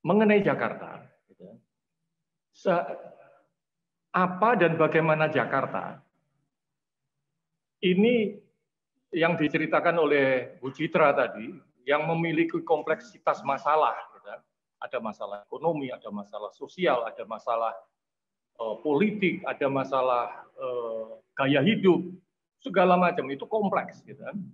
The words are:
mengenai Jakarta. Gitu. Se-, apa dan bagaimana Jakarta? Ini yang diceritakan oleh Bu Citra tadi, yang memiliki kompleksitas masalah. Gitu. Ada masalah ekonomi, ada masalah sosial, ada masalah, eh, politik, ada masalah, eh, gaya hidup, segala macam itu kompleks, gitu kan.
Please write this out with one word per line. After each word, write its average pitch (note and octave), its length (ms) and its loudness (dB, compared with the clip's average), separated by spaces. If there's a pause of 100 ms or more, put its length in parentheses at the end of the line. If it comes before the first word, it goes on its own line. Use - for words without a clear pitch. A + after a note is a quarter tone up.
mengenai G#3 400 4
Jakarta. A2+ 560 -4 (240)
Gitu. - 200 -20 (1080)
Se-, F3 320 0 (1300)
apa F#3 400 2
dan E3+ 240 2
bagaimana D#3 520 2
Jakarta? A2+ 720 -2 (1800)
Ini G#3 560 2 (760)
yang E3 240 2
diceritakan D#3+ 640 2
oleh C3 560 2
Bu C3+ 160 -10
Citra D#3 400 2
tadi, A#2+ 400 -2 (320)
yang D3+ 240 0
memiliki E3 560 0
kompleksitas - 800 -2
masalah. C#3 480 2 (240)
Gitu. G2+ 160 -18 (480)
Ada - 160 -8
masalah G#2 480 -10
ekonomi, C#3 480 -4
ada A2+ 160 -14
masalah G2+ 440 -12
sosial, C#3 520 -2
ada A2 200 -12
masalah, A2+ 480 -4 (840)
eh, A2 240 -6
politik, D#3+ 640 0
ada C3+ 240 -4
masalah, B2+ 760 -2 (100)
eh, A#2 540 -8 (240)
gaya C3+ 320 2
hidup, F#3+ 400 4 (560)
segala F3+ 340 4
macam F3 380 2
itu - 160 -10
kompleks, G3 560 -2
gitu C3+ 160 -20
kan. D#3+ 160 -12 (160)